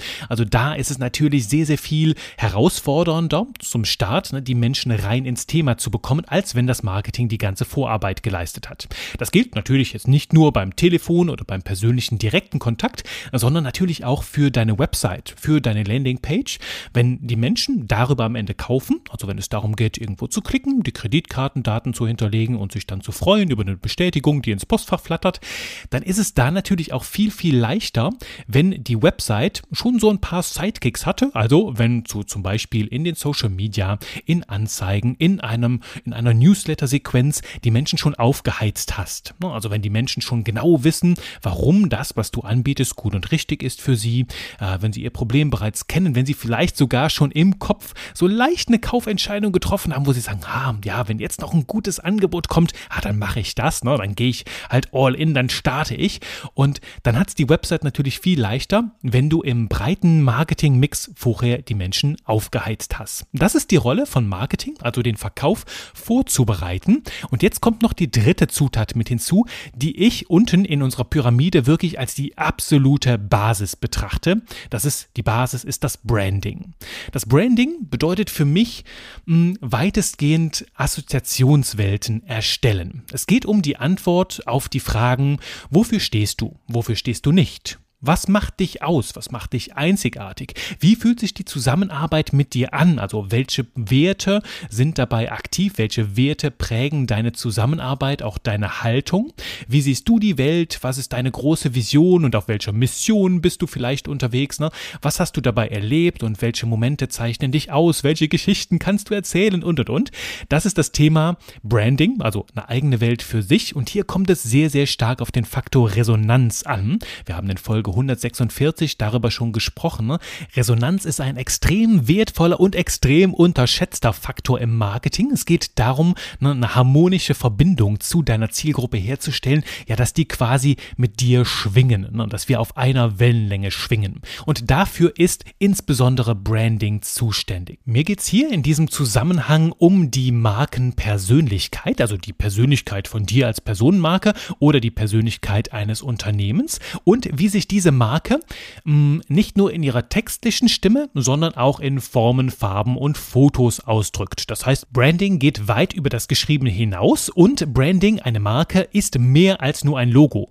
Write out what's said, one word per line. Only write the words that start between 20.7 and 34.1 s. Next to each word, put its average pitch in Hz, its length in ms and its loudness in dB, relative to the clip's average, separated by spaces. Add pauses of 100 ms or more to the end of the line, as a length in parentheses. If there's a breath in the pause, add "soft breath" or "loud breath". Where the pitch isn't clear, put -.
die 185 100 -4
Kreditkartendaten 123 1000 -2
zu 120 120 -2
hinterlegen 113 500 0
und 98 160 -6
sich 101 140 -8
dann 98 140 -8
zu 101 120 -10
freuen 196 380 2
über 110 120 -2
eine 95 140 -4
Bestätigung, 151 640 0
die 117 80 -4
ins 101 160 -4
Postfach - 340 -2
flattert, - 400 -4 (500 loud breath)
dann 123 120 -2
ist 185 160 -2
es - 160 0
da 131 160 2
natürlich 180 420 -2
auch 127 120 -4
viel, 208 260 0
viel 160 260 0
leichter, 120 540 0 (360 loud breath)
wenn 147 360 2
die 110 200 -2
Website 139 600 0 (100)
schon 240 260 0
so 214 120 4
ein 196 100 0
paar 175 220 -4
Sidekicks - 640 -4
hatte, 247 280 0
also 135 420 4
wenn 117 280 2
du 104 180 -6
zum 101 200 -8
Beispiel 104 440 -2
in 143 180 -4
den 170 100 -4
Social 143 360 -2
Media, 98 480 -2 (260 loud breath)